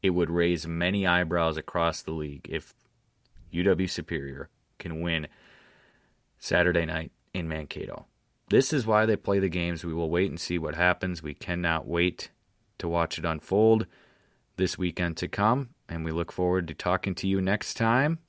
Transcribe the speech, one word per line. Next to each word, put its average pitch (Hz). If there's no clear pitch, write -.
It 95
would 87
raise 85
many 90
eyebrows 85
across 82
the -
league 76
if 78
U 85
W 92
Superior 73
can 80
win 82
Saturday 87
night 80
in 87
Mankato. -
This 120
is 131
why 110
they 110
play 101
the 95
games. 85
We 82
will 82
wait 90
and 82
see 87
what 76
happens. 87
We 76
cannot 87
wait 87
to 87
watch 82
it 80
unfold 101
this 92
weekend 87
to 87
come, 120
and 82
we 80
look 82
forward 90
to 78
talking 92
to 95
you 95
next 95
time 131